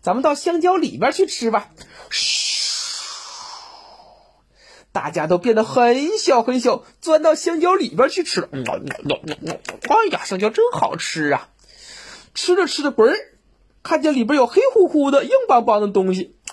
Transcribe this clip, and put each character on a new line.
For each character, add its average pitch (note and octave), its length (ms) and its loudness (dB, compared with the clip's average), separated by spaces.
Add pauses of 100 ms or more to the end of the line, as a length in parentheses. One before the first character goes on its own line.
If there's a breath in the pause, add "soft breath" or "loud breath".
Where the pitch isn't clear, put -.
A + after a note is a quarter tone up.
咱 F#3 120 -2
们 B3 80 -2
到 D4 140 2
香 E4+ 260 -2
蕉 F4+ 160 4
里 D#4 200 -2
边 A#3 140 0
去 F#4+ 140 2
吃 - 260 -4
吧。 A3 180 -2 (400 loud breath)
嘘， - 340 -4 (2500 soft breath)
大 D3+ 180 -4
家 D#3 180 -4
都 F3 100 2
变 A3 180 2
得 A3 80 2
很 C4 540 2
小 C4 260 2
很 B3+ 160 0
小， A#3 240 0 (180 soft breath)
钻 D#4 200 2
到 D#4+ 140 4
香 E4+ 240 -4
蕉 F4+ 160 4
里 E4 140 -2
边 A#3 200 0
去 F4+ 140 -4
吃 - 180 -4
了。 - 100 -10
嗯， C3+ 140 -8
哎 - 1300 -6 (160)
呀， - 120 -6
香 F#3+ 160 -6
蕉 G#3 100 0
真 G#4 220 0
好 - 240 -2
吃 D#3 360 -4
啊！ - 180 -2 (840 loud breath)
吃 - 220 0
着 F4+ 120 2
吃 - 160 -6
着， C#4+ 80 -2
滚 A3+ 180 4
儿， F4+ 60 2 (680)
看 D#4 200 -2
见 D4+ 120 2
里 B3 100 0
边 C#4 140 0
有 B3+ 80 4
黑 F#4+ 160 2 (120)
乎 F#4 140 6
乎 C#4+ 220 2
的、 C#4 140 4
硬 C4 80 -4 (160)
邦 A#3+ 180 4
邦 G#3+ 160 2
的 G#3 60 -2
东 F#3+ 260 0
西。 - 220 -8 (180)